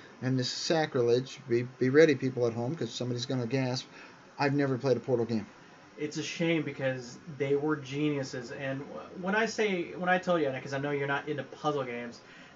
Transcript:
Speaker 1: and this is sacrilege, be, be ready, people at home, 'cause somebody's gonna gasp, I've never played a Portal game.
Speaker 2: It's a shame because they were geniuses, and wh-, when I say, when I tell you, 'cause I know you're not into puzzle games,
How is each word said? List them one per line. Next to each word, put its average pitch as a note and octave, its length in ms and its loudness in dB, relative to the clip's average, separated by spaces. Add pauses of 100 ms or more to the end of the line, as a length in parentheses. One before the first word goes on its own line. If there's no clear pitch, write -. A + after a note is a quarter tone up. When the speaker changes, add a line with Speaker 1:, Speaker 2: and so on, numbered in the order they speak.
(240)
Speaker 1:
and C3 140 2
this B2 80 0
is - 60 -4
sacrilege, C3+ 960 2
be, A#2+ 180 2 (140)
be B2+ 100 4
ready, D3+ 240 10
people B2 320 0
at A2+ 60 2
home, B2 240 -2
'cause A2+ 160 -6
somebody's B2 340 -4
gonna B2+ 220 0
gasp, C3 360 0 (540)
I've C#3 160 2
never C3+ 240 2
played B2+ 180 4
a - 40 -4
Portal A#2 260 2
game. A2 200 -2 (520)
Speaker 2:
It's D3+ 180 -6
a D3+ 60 -2
shame E3 400 0
because C3 560 -4 (200)
they C#3+ 180 2
were D3+ 180 0
geniuses, C3+ 800 -4
and C#3 300 -6
wh-, - 420 -12
when G3 100 0
I A3 120 2
say, G#3 500 -2
when F3+ 120 -2
I F3+ 100 4
tell F3+ 200 2
you, C#3+ 100 2 (140)
'cause C3 120 -8
I C#3 40 -2
know C#3+ 140 -2
you're C#3 160 0
not C#3+ 200 -4
into C#3 140 -4
puzzle D3 400 -4
games, A#2+ 380 -8 (360)